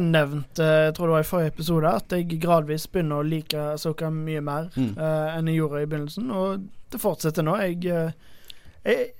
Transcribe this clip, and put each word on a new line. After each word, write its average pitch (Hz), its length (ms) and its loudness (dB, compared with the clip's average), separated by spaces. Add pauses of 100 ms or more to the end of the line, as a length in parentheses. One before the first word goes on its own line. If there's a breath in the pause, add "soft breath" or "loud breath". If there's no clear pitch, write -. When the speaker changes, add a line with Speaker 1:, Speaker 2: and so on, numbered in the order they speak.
Speaker 1:
nevnt, 151 560 2
eh, 156 220 6
jeg 156 100 0
tror 170 160 0
det 160 60 4
var 156 100 2
i - 60 -8
forrige 160 180 2
episode, 160 400 2
at 196 240 -2
jeg 170 240 -2
gradvis 156 480 2
begynner 151 320 0
å 151 80 0
like 151 460 -2
Ahsoka 156 360 -2
mye 156 300 -2
mer, 147 380 -4
Speaker 2:
Mm. 113 180 0
Speaker 1:
eh, 156 400 0
enn 160 160 0
jeg 160 80 2
gjorde 147 240 0
i - 80 -2
begynnelsen, 156 400 -4
og 190 320 -2 (260)
det 240 140 -8
fortsetter 160 400 0
nå. 165 160 2
Jeg, 175 260 -2
eh, 165 260 0 (760 loud breath)
jeg, 240 340 0